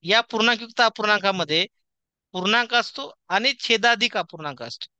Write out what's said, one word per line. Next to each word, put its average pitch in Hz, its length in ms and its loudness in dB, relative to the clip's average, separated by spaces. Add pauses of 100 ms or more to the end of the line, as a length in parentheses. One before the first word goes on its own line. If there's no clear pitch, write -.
या 202 180 4
पूर्णांकयुक्त 233 580 -2
अपूर्णांकामध्ये 196 840 0 (680)
पूर्णांक 220 400 0
असतो 240 360 -4 (200)
आणि 220 300 0
छेदाधिक 226 560 2
अपूर्णांक 156 460 -8
असतो. 117 240 -14 (140)